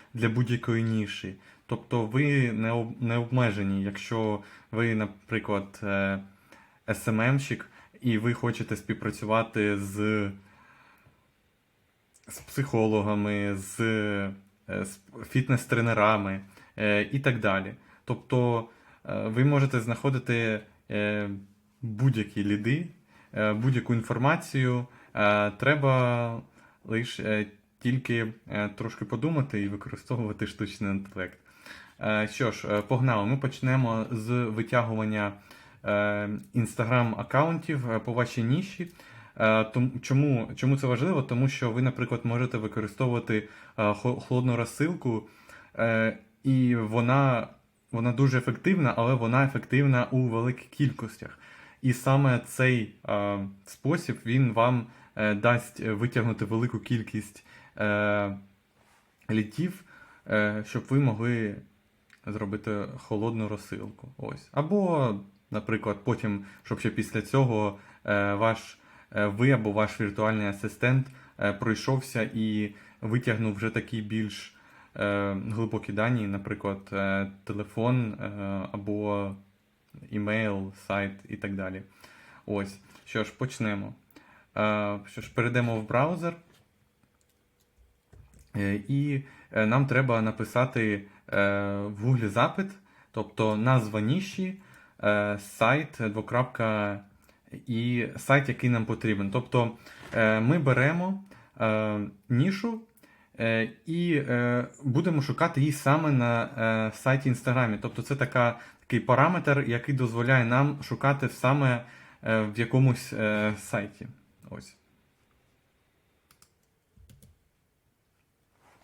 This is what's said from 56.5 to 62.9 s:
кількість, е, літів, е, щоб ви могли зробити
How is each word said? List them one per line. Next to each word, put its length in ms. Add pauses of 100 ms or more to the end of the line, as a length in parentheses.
кількість, 640 (320)
е, 600 (920)
літів, 520 (440)
е, 400
щоб 220
ви 100
могли 560 (680)
зробити 600 (120)